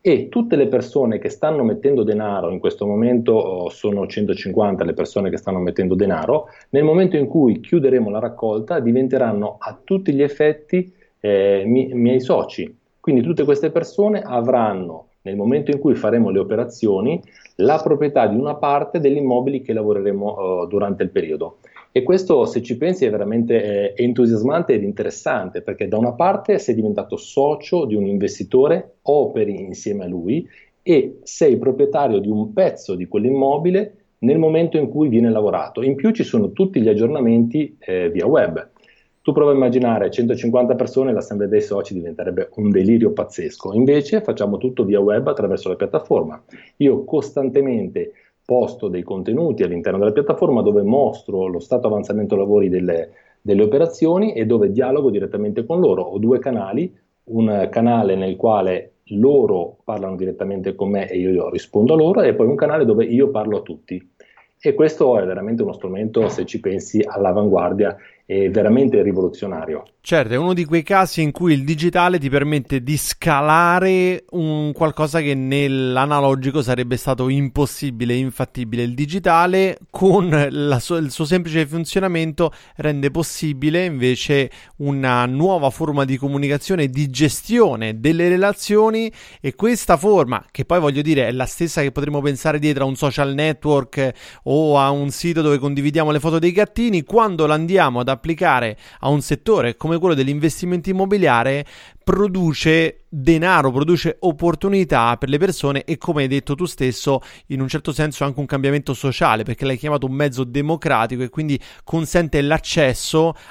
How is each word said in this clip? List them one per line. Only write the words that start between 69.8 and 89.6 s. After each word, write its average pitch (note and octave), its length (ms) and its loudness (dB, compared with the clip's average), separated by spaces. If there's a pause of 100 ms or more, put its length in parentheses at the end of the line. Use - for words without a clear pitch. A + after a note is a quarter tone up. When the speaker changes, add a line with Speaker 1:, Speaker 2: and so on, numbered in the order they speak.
Speaker 2:
Certo, B2+ 340 0
è - 20 -2
uno F3 160 0
di F3 120 -2
quei D#3+ 200 0
casi F#3+ 380 0
in D3 100 0
cui F3 200 0
il C#3 120 2
digitale F3 540 0
ti C#3 100 -4
permette C#3 540 0
di C#3+ 140 -2
scalare F3 1300 0
un D3+ 420 -2
qualcosa D#3 480 -2
che C#3+ 140 -2
nell'analogico C3+ 1300 0
sarebbe B2 340 -2
stato B2+ 320 -2
impossibile, C3+ 840 -2
infattibile. B2 680 -4
Il A#2+ 120 -4
digitale, F3 840 0 (120)
con F#3 380 4 (220)
la C#3+ 280 0
so-, E3+ 180 -4
il D#3 140 -2
suo D#3+ 140 -4
semplice D#3+ 420 0
funzionamento, E3 840 -2 (240)
rende C#3+ 340 -2
possibile D3+ 720 -2
invece C3 640 0 (260)
una C3+ 500 0
nuova C#3+ 440 2
forma C#3+ 340 -2
di C3+ 120 -2
comunicazione C#3+ 680 -2
e C3+ 40 0
di C#3 220 -2
gestione B2 880 0
delle E3 300 2
relazioni, G#3 840 0 (300)
e C#3 160 -6
questa G#3+ 400 2